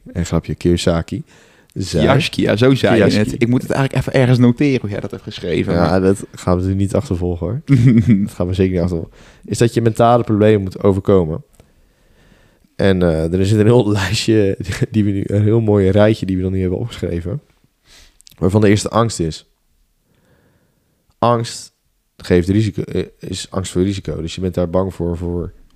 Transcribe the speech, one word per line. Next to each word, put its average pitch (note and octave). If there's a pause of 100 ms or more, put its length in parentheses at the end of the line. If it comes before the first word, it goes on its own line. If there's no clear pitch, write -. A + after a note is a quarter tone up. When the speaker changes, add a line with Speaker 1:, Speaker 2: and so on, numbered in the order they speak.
(140)
Speaker 1:
en F2
grapje, D#2+
Kiyosaki, F2 (500)
zei -
Speaker 2:
Kiyosaki, C#3
ja, G#2+
zo B2+
zei G2+
Speaker 1:
Kiyosaki. G2 (120)
Speaker 2:
je -
het. -
Ik A#2
moet B2
het -
eigenlijk C3
even -
ergens B2
noteren B2
hoe G#2
jij G#2
dat G2
hebt F#2+
geschreven, F#2+
Speaker 1:
Ja, E2+
Speaker 2:
maar F#2+
Speaker 1:
dat F#2+ (100)
gaan F2+
we F#2
nu F#2+
niet G2
achtervolgen, F2
hoor. B2
Speaker 2:
<laughs> A#2
Speaker 1:
Dat -
gaan F2+
we F#2
zeker F#2+
niet F2+
achtervolgen. F2 (320)
Is -
dat -
je A#2
mentale A#2
problemen G#2+
moet F#2+
overkomen. F#2+ (1400)
En, F#2+
eh, E2
er F#2+
zit G#2
een G2+
heel A2+
<laughs> G2+
lijstje, G2+ (340)
die G#2+
we G2+
nu, G2
een G#2
heel A2
mooi G#2
rijtje G#2
die F#2+
we F2+
dan F#2+
nu F#2+
hebben F#2
opgeschreven, F2+ (960)
waarvan G2
de G#2+
eerste G2+
angst A2
is. E2 (1700)
Angst A#2 (440)
geeft F2+
risico, G#2
eh, - (140)
is -
angst F#2
voor F2+
risico. F#2
Dus D#2+
je F2+
bent F#2
daar F2
bang F2+
voor, E2+
voor, F2 (220)